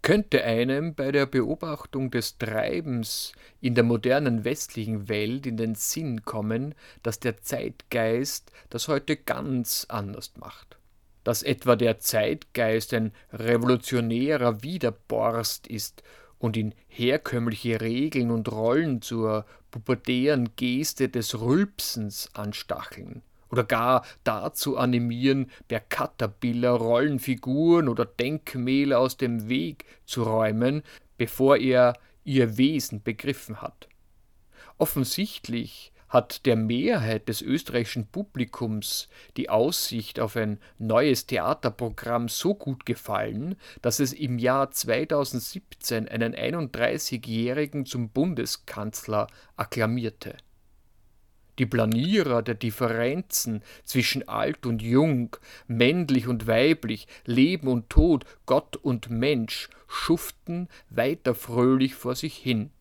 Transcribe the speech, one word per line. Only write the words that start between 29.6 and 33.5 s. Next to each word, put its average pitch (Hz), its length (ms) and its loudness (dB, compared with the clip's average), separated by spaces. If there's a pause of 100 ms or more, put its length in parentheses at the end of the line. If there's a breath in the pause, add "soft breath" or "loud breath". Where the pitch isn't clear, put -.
zu - 160 -4
räumen, 110 640 2 (340 loud breath)
bevor 135 380 6
er 123 380 6 (280 soft breath)
ihr 123 340 2
Wesen 127 460 2
begriffen 110 580 -6